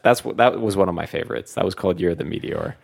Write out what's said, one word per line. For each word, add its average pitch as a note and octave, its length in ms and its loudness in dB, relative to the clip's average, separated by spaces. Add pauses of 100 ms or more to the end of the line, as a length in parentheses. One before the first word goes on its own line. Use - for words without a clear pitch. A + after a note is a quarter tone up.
that's - 200 4
what, G#2 140 -6
that A#2 240 4
was G#2 160 0
one G2 100 6
of F2+ 60 -2
my D#2+ 140 -6
favorites. - 480 -6
That - 100 0
was F#2 80 -2
called F#2 260 0
Year F2 120 2
of E2 80 -4
the - 60 -4
Meteor. - 580 -6